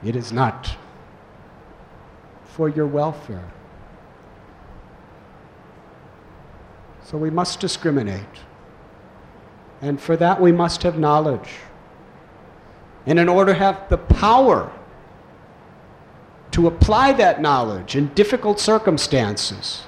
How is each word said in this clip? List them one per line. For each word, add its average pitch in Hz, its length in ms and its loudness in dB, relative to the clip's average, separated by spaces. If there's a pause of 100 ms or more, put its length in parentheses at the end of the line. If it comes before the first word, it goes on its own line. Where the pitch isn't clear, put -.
It 117 100 -4
is 117 160 -8
not - 460 -4 (1700)
for 156 260 -4
your 151 180 -2
welfare." 143 640 -6 (3500)
So - 140 -10
we 156 120 -2
must 175 300 -4
discriminate. 113 840 -4 (1400)
And 143 180 -6
for 165 160 -2
that 175 240 2
we 175 140 6
must 170 300 0
have 175 140 -2
knowledge. 151 520 0 (1600)
And 160 140 2
in 170 80 4
order 190 240 4
to 165 80 0
have 196 300 -2
the 175 80 2
power 220 720 2 (1800)
to 170 160 2
apply 214 460 4
that 185 280 2
knowledge 120 560 -2
in 143 160 0
difficult 208 480 0
circumstances 135 1300 -2